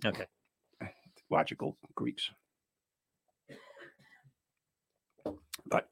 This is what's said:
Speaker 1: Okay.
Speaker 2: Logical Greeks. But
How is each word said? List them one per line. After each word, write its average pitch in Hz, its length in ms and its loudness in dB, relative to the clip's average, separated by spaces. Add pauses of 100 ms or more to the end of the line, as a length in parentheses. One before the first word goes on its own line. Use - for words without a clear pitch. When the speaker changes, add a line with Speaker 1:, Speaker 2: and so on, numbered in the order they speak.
Speaker 1:
Okay. 104 220 2 (1040)
Speaker 2:
Logical - 480 2 (160)
Greeks. - 360 0 (3250)
But - 240 4